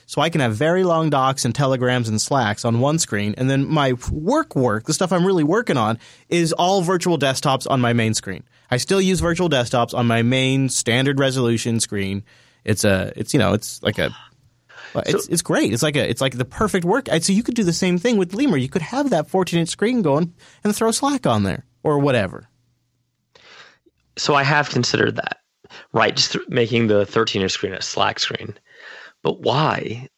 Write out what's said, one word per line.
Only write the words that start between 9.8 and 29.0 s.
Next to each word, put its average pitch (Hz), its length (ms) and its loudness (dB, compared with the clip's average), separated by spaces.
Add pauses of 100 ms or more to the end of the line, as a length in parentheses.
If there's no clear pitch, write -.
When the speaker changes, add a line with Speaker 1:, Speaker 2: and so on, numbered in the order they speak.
Speaker 1:
on 120 120 0
my 117 140 2
main 131 480 2
standard 131 500 0
resolution 120 600 0
screen. 98 440 -4 (380)
It's 110 220 -2
a, 98 320 2
it's, - 160 -6
you 147 60 2
know, 98 160 2
it's - 280 -6
like - 160 -2
a, 71 160 -2 (920)
it's, 190 180 0
Speaker 2:
So - 80 -10
Speaker 1:
it's 170 100 0
great. 190 300 0
It's 120 100 -2
like 156 140 0
a, 110 100 2
it's - 140 -4
like 131 160 -2
the 123 80 -2
perfect 190 400 -2
work. 226 240 0 (140)
So 196 100 0
you 208 100 2
could - 120 -4
do 226 100 2
the 170 80 2
same 180 240 0
thing 220 220 2
with 180 160 0
Lemur. 196 240 2
You 127 100 0
could - 140 -4
have 277 280 -2
that - 200 0
fourteen 180 300 0
inch 165 100 -2
screen 233 320 0
going 160 320 2 (280)
and 208 140 0
throw 226 140 0
Slack 277 360 0
on 107 180 2
there 95 200 -4 (180)
or 147 180 0
whatever. 123 500 0 (1700)
Speaker 2:
So - 180 0
I 139 100 2
have 147 260 2
considered 120 460 0
that, - 220 -8 (540)
right? 110 220 2
Just - 180 -2
th-, - 160 -4
making 117 380 2
the 101 180 4
thirteen 110 380 -2
inch 92 100 0
screen 98 220 -6
a - 80 -10
Slack - 380 -2
screen. 107 340 -6 (680)